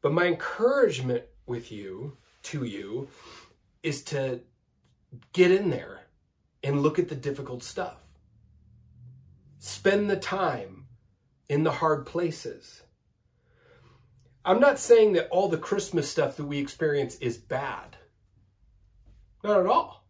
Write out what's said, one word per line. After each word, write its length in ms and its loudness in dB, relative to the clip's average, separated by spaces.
But 120 0
my 120 2
encouragement 1000 0
with 260 -8
you, 460 -12
to 200 -8
you, 460 -8
is 220 -4
to 360 -4
get 180 6
in 180 2
there 320 -8
and 180 0
look 160 2
at 120 0
the 60 -8
difficult 460 -8
stuff. 360 -10
Spend 500 0
the 60 0
time 720 -6
in 140 0
the 80 2
hard 340 0
places. 760 -8
I'm 140 6
not 200 6
saying 340 8
that 160 2
all 200 2
the 80 0
Christmas 520 -2
stuff 280 -2
that 80 -6
we 140 -4
experience 560 -2
is 220 -6
bad. 600 -8
Not 160 4
at 60 2
all. 440 0